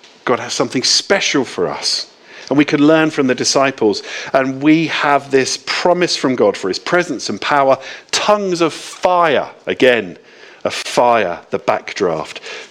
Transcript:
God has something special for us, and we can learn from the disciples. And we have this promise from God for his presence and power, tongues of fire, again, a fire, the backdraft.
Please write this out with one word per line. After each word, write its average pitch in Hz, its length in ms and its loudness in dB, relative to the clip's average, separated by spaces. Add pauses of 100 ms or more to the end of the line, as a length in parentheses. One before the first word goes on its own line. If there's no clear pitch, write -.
(240)
God 120 160 -2
has 117 140 -10
something 127 300 -4
special - 600 0
for 92 240 -4
us, - 400 -6 (400)
and 135 100 0
we 147 60 6
can 147 240 2
learn 160 240 4
from 143 160 0
the 127 80 2
disciples. 131 680 0 (280)
And 135 320 0
we 156 240 4
have 139 440 0
this 131 340 2
promise 175 500 0
from 131 200 0
God 107 200 4
for 98 140 -4
his 87 100 -4
presence 170 500 -2
and 104 120 -8
power, 139 360 2 (340)
tongues 196 500 0
of 165 120 0
fire, 170 760 0 (160)
again, 101 520 2 (460)
a - 60 -4
fire, 113 720 0 (100)
the - 80 -4
backdraft. - 800 -4 (340)